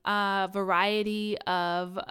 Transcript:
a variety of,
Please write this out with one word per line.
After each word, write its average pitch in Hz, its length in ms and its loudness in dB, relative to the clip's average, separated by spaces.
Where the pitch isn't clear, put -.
a 196 480 0
variety 208 840 2
of, 180 600 -2